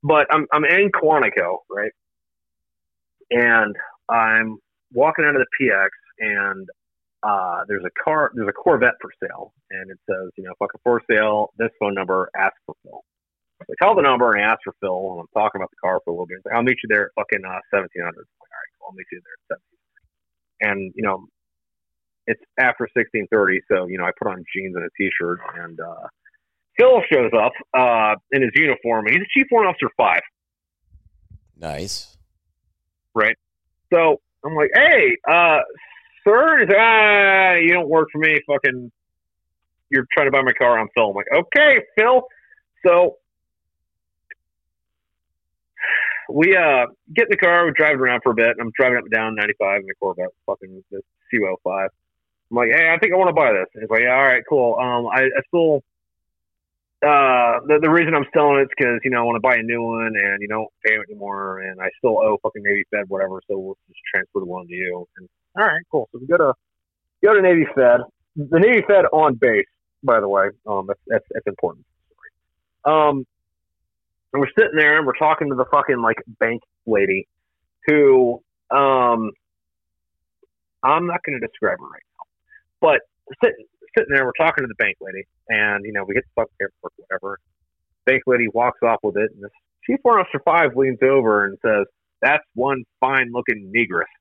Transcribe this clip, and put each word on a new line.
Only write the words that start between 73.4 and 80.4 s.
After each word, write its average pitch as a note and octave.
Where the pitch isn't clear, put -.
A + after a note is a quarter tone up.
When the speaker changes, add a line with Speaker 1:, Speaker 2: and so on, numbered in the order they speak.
Speaker 1:
and C#3
we're C3+
sitting F3+
there, D3+
and D3+
we're B2+
talking D#3
to C3+
the B2+
fucking, C#3
like, A2+
bank A2+
lady G2
who, C3
um, B2